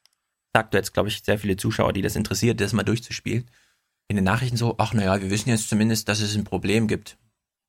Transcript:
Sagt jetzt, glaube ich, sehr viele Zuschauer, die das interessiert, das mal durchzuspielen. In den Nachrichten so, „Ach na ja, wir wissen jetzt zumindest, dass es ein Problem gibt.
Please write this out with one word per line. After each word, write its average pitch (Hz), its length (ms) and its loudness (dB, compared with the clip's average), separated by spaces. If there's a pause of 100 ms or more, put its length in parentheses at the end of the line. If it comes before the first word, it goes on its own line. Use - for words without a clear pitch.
(540)
Sagt 110 200 2
jetzt, 98 180 0
glaube 98 160 0
ich, - 160 -6
sehr 104 140 2
viele 104 180 0
Zuschauer, - 380 0
die 98 80 0
das - 120 -2
interessiert, 110 460 0
das 101 140 0
mal 98 80 2
durchzuspielen. 107 680 -4 (580)
In 101 80 -2
den 95 100 2
Nachrichten 120 320 0
so, 117 180 0
„Ach 107 160 0
na 110 100 2
ja, 98 200 2
wir 95 80 -2
wissen 104 180 0
jetzt 117 220 0
zumindest, 107 400 0
dass 104 100 0
es 107 160 -2
ein 104 80 0
Problem 101 440 0
gibt. - 280 -6 (520)